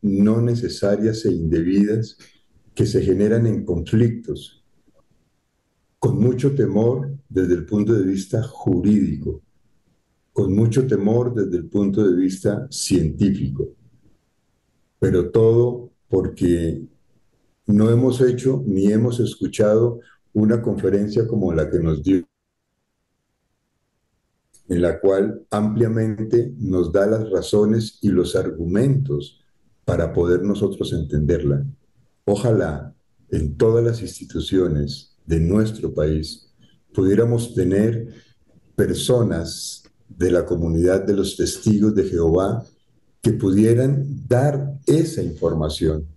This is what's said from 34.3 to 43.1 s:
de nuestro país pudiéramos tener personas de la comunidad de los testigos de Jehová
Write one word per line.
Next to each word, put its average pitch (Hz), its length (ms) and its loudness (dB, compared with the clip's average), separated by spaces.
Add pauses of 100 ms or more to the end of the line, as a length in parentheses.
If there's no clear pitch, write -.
de 80 160 -2
nuestro 98 520 0
país 78 600 -4 (420)
pudiéramos 113 600 2
tener 101 540 0 (640)
personas 92 1080 -2 (260)
de 87 220 -2
la 87 140 2
comunidad 85 600 0
de 101 100 2
los 95 220 -4
testigos 104 580 0
de 95 100 0
Jehová 90 600 0 (580)